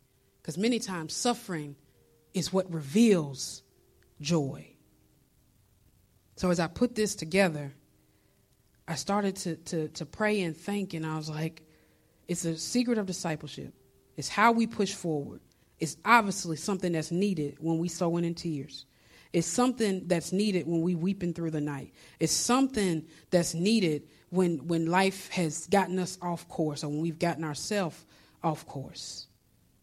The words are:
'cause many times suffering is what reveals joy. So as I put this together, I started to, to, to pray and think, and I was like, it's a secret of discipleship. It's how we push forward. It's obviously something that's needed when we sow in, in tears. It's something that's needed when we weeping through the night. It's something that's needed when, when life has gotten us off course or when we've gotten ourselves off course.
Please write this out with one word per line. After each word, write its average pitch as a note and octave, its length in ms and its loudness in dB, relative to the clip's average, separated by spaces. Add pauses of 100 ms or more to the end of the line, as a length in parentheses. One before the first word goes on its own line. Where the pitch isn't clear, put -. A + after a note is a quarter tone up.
(420)
'cause D#3 160 -8
many A3+ 220 2
times E3 340 -6
suffering E3+ 640 -2 (580)
is F3+ 180 -2
what F#3 220 0
reveals D#3 880 2 (580)
joy. C#3+ 560 -2 (1600)
So F#3 140 0
as F3 100 4
I E3 80 2
put A#3+ 280 0
this G#3+ 180 0
together, D#3 640 0 (1120)
I E3 60 -4
started G3+ 420 0
to, E3 200 -4
to, D#3+ 320 -4
to - 160 -10
pray G#3 380 0
and E3 120 -2
think, G3+ 380 -4
and D#3+ 120 -4
I D#3 120 -2
was D3+ 120 -6
like, D#3 320 -4 (680)
it's F3 160 -2
a D#3+ 120 -2
secret A#3+ 400 0
of G3+ 80 0
discipleship. D#3 680 -6 (420)
It's - 140 -6
how A3+ 240 6
we A3+ 120 4
push G#3 280 -2
forward. D3 480 -4 (360)
It's D#3+ 280 -4
obviously G3+ 500 4
something F3+ 380 -2
that's D#3 180 -2
needed E3+ 480 0
when D#3+ 200 0
we F3 100 0
sow E3+ 260 0
in, E3+ 80 0
in E3+ 100 0
tears. D3+ 520 -6 (480)
It's E3+ 120 4
something A3+ 640 0
that's E3+ 240 0
needed F#3 360 2
when E3 140 2
we F3+ 140 2
weeping F3 380 0
through E3 180 -4
the D#3 80 -2
night. C#3+ 320 -6 (260)
It's D#3+ 140 2
something A3 760 2 (240)
that's F3 240 2
needed E3+ 540 2 (220)
when, E3+ 380 2
when E3 180 2
life F#3+ 460 2
has D#3+ 360 -2
gotten F#3 320 2
us F3 220 -4
off F3 260 -4
course D3+ 380 -2
or - 20 -4
when D3 140 -2
we've E3 180 -2
gotten E3 240 0
ourselves E3 600 -4 (360)
off D#3+ 240 -2
course. - 600 -12 (560)